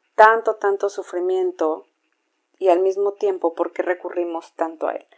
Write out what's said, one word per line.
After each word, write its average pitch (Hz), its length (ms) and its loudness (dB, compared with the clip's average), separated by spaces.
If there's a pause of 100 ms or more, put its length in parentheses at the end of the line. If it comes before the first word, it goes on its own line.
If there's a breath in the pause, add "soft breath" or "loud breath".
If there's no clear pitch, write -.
(160)
tanto, 220 400 6
tanto 202 340 -2
sufrimiento 185 960 -4 (760)
y 190 100 4
al 175 100 6
mismo 196 340 0
tiempo 185 420 -2
por 175 160 -4
qué - 120 -6
recurrimos 170 720 -6
tanto 165 320 -6
a - 80 -4
él. - 120 -12 (100)